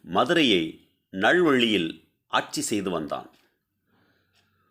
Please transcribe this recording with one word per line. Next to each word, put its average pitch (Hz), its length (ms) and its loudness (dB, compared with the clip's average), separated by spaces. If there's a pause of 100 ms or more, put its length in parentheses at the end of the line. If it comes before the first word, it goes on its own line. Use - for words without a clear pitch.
மதுரையை 107 880 0 (220)
நல்வழியில் 117 1000 0 (180)
ஆட்சி - 340 -4
செய்து 98 300 -4
வந்தான். 71 400 -8 (1400)